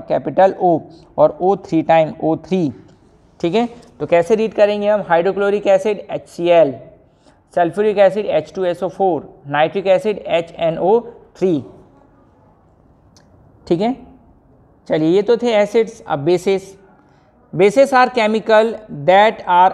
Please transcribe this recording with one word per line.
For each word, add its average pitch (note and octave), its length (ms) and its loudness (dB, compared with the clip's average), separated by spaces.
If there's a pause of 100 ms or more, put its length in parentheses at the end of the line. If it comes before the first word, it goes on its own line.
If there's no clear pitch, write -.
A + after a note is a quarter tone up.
कैपिटल E3 520 0
ओ F3 200 0 (380)
और D3+ 220 2
ओ F#3+ 160 0
थ्री E3+ 260 -4
टाइम D#3+ 320 0 (100)
ओ D#3 120 -2
थ्री, D#3+ 360 -4 (680)
ठीक E3+ 140 -4
है। A3+ 140 0 (320)
तो D3 60 -6
कैसे E3+ 280 2
रीड G#3+ 200 -2
करेंगे G#3 340 0
हम? G#3 200 -2
हाइड्रोक्लोरिक G3 580 -2
एसिड G3 440 -2
एच D3+ 180 -10
सी E3+ 200 -4
एल, D#3+ 260 4 (800)
सल्फ्यूरिक F#3 440 0
एसिड G3 280 2
एच D#3+ 280 -4
टू F#3+ 100 -6
एस F3 180 -4
ओ F#3+ 60 -4
फ़ोर, F3 580 -4
नाइट्रिक D#3 400 -2
एसिड F#3+ 320 0
एच E3+ 400 -4
एन E3 200 -2
ओ F#3 220 2 (360)
थ्री, E3+ 280 -2 (2000)
ठीक F3 120 0
है। A#3+ 160 -2 (920)
चलिए, D#3+ 200 0
ये F#3+ 140 2
तो A#3 140 0
थे A#3+ 160 -4
एसिड्स। G#3 560 -2
अब D3 180 -6
bases, F3+ 340 0 (960)
bases G#3 360 4
are B3+ 220 2
chemical A3 600 0 (180)
that F3+ 400 4 (180)
are F3+ 240 4